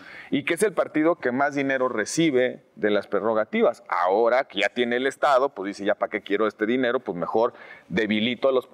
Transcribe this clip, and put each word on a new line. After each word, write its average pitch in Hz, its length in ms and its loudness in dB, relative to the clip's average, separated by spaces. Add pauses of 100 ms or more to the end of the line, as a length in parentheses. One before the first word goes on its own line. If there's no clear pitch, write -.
(300)
Y 139 140 -2
que 175 120 -2
es 202 80 -2
el 208 100 0
partido 160 420 0
que 123 160 -4
más 139 240 0
dinero 135 320 0
recibe 123 800 0 (100)
de 107 140 -2
las 104 180 0
prerrogativas. 110 800 0
Ahora 107 560 2
que 95 160 -8
ya 98 80 2
tiene 120 300 -2
el 131 100 -2
Estado, 135 400 2
pues 98 200 -6
dice, 101 180 -8
"¿Ya 104 100 2
para 101 140 -4
qué 104 120 -4
quiero 101 260 0
este 107 180 -2
dinero? 123 340 0
Pues 92 180 -8
mejor 113 360 0 (340)
debilito 110 640 0
a - 20 2
los, 127 220 -2